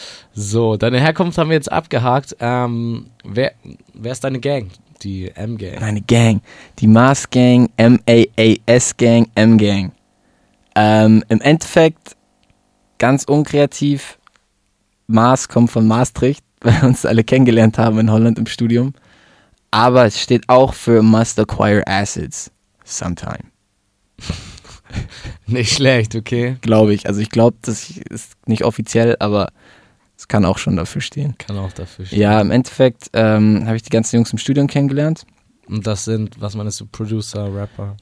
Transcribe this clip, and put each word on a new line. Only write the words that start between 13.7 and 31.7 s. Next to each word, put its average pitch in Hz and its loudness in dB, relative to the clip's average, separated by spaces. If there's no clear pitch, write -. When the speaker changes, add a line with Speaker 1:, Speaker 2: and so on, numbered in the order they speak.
Speaker 2:
Maas 113 2
kommt 120 2
von 113 0
Maastricht, 123 -2
<laughs> - -20
weil 113 2
wir 135 4
uns - 0
alle 113 2
kennengelernt 117 2
haben 110 0
in 110 2
Holland 113 2
im 110 -4
Studium. 120 -2
Aber 123 4
es - -2
steht - -2
auch 131 4
für 113 2
Must 110 2
Acquire 104 0
Acids. - -6
Sometime. - -10
Speaker 1:
<laughs> - -20
Nicht 117 -2
schlecht, 127 0
okay. 123 -6
Speaker 2:
Glaub 110 4
ich. 104 -2
Also 101 -4
ich 107 -4
glaub, 117 2
das - -10
ist - -16
nicht 110 -2
offiziell, 117 0
aber 104 -2
es - -20
kann 104 0
auch 92 0
schon - -4
dafür 87 -6
stehen. 143 -8
Speaker 1:
Kann 101 -12
auch 95 -8